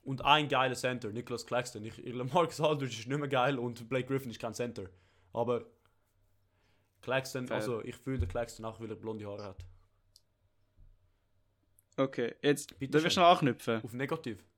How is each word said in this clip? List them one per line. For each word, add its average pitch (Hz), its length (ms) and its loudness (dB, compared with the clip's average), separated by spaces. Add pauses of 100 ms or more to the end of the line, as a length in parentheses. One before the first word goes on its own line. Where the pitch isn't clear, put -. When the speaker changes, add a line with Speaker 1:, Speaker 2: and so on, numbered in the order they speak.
Speaker 1:
Und 131 220 -6
ein 147 240 8
geiler 131 260 4
Center, 123 360 -2
Nicholas 120 360 -6
Claxton. 120 380 -2
Ich, 110 140 -10
ich, 120 160 -10
Marcus 143 460 2
Aldridge 139 380 2
ist 120 100 -12
nicht 139 100 0
mehr 147 100 -2
geil 135 300 4
und 120 300 -6
Blake 127 180 0
Griffin 131 240 -2
ist - 80 -12
kein 113 160 -6
Center. 110 340 -6 (440)
Aber 117 320 0 (1400)
Claxton, 131 480 -4
Speaker 2:
Fair. 113 80 -2
Speaker 1:
also 107 260 -4
ich 120 140 -10
fühle 135 220 -6
den 120 100 -2
Claxton 117 380 -6
auch, 110 120 -10
weil 110 120 -8
er 107 60 -8
blonde 107 300 -8
Haare 101 180 -10
hat. 98 200 -14 (2250)
Speaker 2:
Okay, 135 460 0
jetzt 143 360 0
Speaker 1:
Bitte 135 140 -6
Speaker 2:
darf 151 100 6
ich 170 100 2
Speaker 1:
schön. 190 100 4
Speaker 2:
schnell - 100 8
anknüpfen? 117 500 2
Speaker 1:
Auf 107 120 -10
negativ. 135 500 -6 (140)